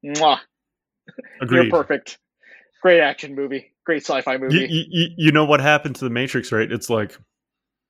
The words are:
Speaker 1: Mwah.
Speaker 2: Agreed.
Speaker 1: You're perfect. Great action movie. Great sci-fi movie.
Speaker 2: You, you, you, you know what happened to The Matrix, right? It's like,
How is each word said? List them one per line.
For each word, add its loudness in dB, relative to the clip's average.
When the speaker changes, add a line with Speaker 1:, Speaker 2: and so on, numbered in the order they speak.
Speaker 1:
Mwah. 2
Speaker 2:
Agreed. 4
Speaker 1:
You're -2
perfect. -2
Great 4
action -4
movie. -8
Great -4
sci-fi -4
movie. -2
Speaker 2:
You, -4
you, -4
you, -2
you 4
know 4
what 4
happened 0
to -8
The -2
Matrix, -4
right? 0
It's -8
like, -2